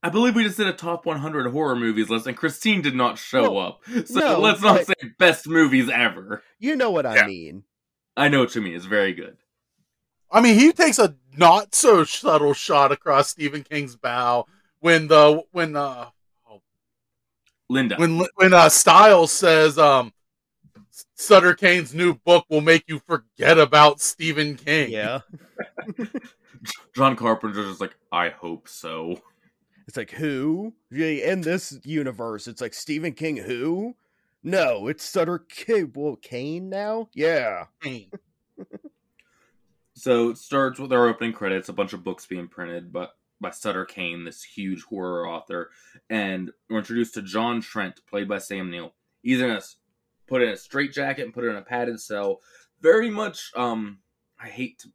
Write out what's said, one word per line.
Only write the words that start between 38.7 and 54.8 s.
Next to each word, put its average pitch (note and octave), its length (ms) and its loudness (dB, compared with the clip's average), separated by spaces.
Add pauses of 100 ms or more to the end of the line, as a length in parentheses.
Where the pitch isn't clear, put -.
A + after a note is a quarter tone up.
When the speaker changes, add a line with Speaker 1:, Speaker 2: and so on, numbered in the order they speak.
Speaker 1:
So A#2+ 360 0
it A2+ 80 -10
starts C3+ 400 -4
with C3 140 -8
our A#2+ 160 4
opening A2+ 240 -6
credits, F#2+ 360 -8
a G2+ 40 -14
bunch F#2+ 200 -6
of F2+ 120 -16
books F#2 200 -10
being F2 220 -14
printed, F2 460 -16
but F2+ 240 -12 (240)
by G#2 100 -12
Sutter F#2+ 340 -10
Kane, F2 400 -12
this E2 200 -20
huge F#2+ 400 -12
horror F2+ 440 -10
author, E2+ 420 -12 (380)
and F#2+ 440 -6 (180)
we're A2 80 -6
introduced A#2 360 -6
to A2 80 -14
John A2+ 380 -6
Trent, G2+ 480 -12
played G2+ 200 -8
by G2+ 100 -6
Sam F#2+ 320 -12
Neill. E2+ 240 -16 (280)
He's B2 180 -2
in B2+ 100 -2
a A2 60 -4
s-, - 180 -16 (540)
put C3 120 -2
in A#2 100 0
a G2+ 60 -10
straitjacket C#3 680 -8
and A2+ 100 -18
put B2 80 -10
in A2+ 140 -6
a G2+ 60 -16
padded A#2+ 380 -8
cell. G2+ 380 -6 (420)
Very A3 300 2
much, G#3 460 -10
um, A2 420 -8 (420)
I - 60 -20
hate A#2 340 -14